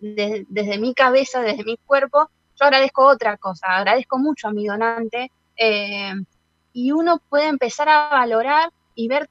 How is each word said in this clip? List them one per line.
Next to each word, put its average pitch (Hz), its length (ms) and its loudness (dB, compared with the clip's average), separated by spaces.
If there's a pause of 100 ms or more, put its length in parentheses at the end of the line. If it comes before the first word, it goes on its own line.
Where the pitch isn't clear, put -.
de-, 208 480 -6
desde 202 300 -4
mi 247 160 -4
cabeza, 262 460 2
desde 214 240 -4
mi 226 140 -8
cuerpo, 277 520 0 (280)
yo 277 60 2
agradezco 269 420 4
otra 233 300 4
cosa, 185 320 -8
agradezco 208 500 0
mucho 269 300 -2
a 208 40 -4
mi 208 140 -4
donante, 226 640 -4 (260)
eh, 202 560 -2 (600)
y 247 180 -4
uno 330 380 0
puede 294 200 0
empezar 285 400 -2
a 302 200 4
valorar 269 640 2 (240)
y 226 140 -6
ver 294 220 -2